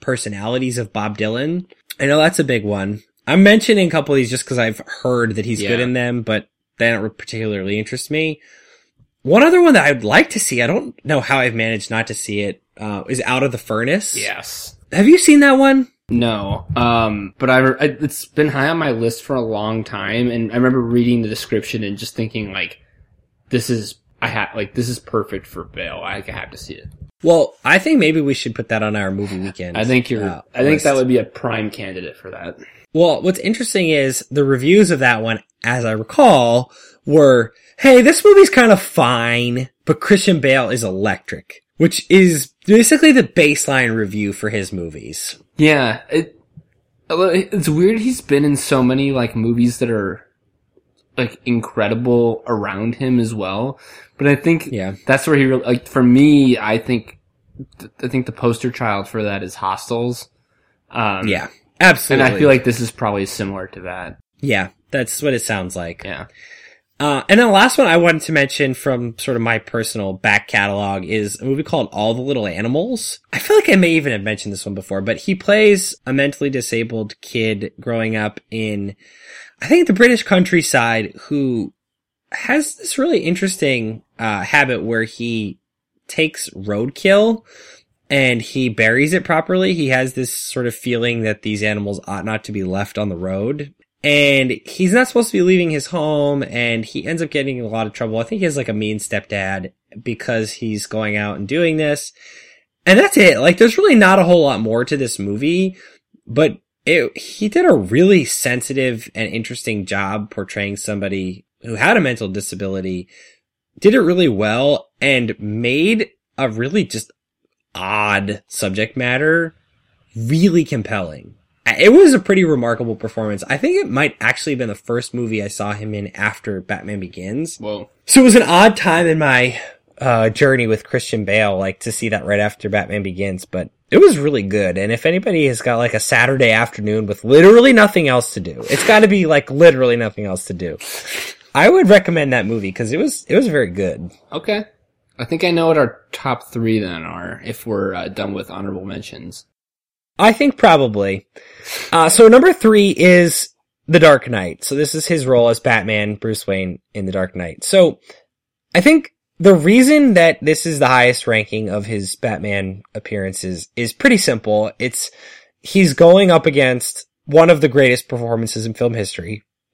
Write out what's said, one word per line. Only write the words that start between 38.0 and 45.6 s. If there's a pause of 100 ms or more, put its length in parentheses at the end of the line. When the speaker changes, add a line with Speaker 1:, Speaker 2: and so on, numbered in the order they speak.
Speaker 1:
this
movie's
kind
of
fine, (160)
but
Christian
Bale
is
electric," (160)
which
is (100)
basically
the
baseline
review
for
his
movies. (240)